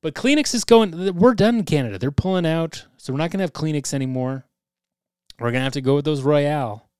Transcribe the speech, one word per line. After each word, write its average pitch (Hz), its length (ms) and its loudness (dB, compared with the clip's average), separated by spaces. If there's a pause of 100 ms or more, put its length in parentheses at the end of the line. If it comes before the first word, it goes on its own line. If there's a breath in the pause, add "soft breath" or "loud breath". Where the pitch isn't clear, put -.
But 160 120 -6
Kleenex 285 400 0
is 233 120 -4
going, 190 500 4
we're 226 180 6
done 220 260 2
in 196 40 -2
Canada. 127 340 -2
They're 127 140 -2
pulling 185 340 0
out. 165 400 -2 (120)
So - 140 -12
we're 131 60 -4
not 165 140 -2
gonna 190 120 -2
have 165 100 -4
Kleenex 151 380 -4
anymore. 131 520 -4 (960)
We're 120 120 -2
gonna 127 120 -2
have 135 100 -4
to 139 80 -6
go 131 140 2
with 143 100 -2
those 147 160 -2
Royale. 143 680 -2 (120)